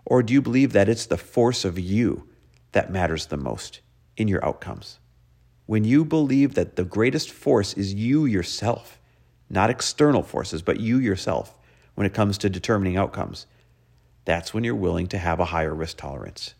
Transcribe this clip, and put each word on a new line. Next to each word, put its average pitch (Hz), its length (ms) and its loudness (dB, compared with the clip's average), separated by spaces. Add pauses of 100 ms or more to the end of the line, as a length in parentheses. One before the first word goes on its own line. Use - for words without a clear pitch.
Or 127 160 4
do 113 120 0
you 139 80 6
believe 127 320 2
that 98 160 6
it's 113 160 -2
the - 120 0
force 123 460 0
of 90 160 -2
you 95 480 0 (460)
that - 180 0
matters 85 360 -2
the 76 100 -6
most 64 420 -8 (380)
in 110 100 0
your 95 180 0
outcomes? - 540 -8 (680)
When 107 160 2
you 135 200 4
believe 143 520 2
that 90 200 -2
the 90 80 0
greatest 120 480 0
force - 420 0
is 98 200 -4
you 123 320 2
yourself, 104 720 -2 (500)
not 95 200 2
external 127 540 2
forces, - 380 -6
but - 180 -2
you 113 180 0
yourself, 95 580 -2 (400)
when 101 100 0
it 98 80 -2
comes 101 260 2
to 104 100 0
determining 95 480 0
outcomes, - 480 -4 (800)
that's 85 280 -2
when 113 100 -2
you're 117 120 -2
willing 87 320 -2
to 101 100 -6
have 85 220 -2
a 87 60 0
higher 82 280 -2
risk 80 240 -8
tolerance. - 640 -14